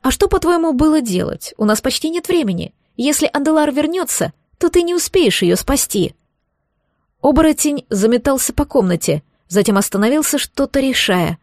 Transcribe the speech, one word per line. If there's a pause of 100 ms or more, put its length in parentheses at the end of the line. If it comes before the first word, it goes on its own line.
"А
что,
по-твоему,
было
делать?
У
нас
почти
нет
времени. (240)
Если
Анделар
вернется, (240)
то
ты
не
успеешь
ее
спасти". (1040)
Оборотень
заметался
по
комнате, (260)
затем
остановился,
что-то
решая.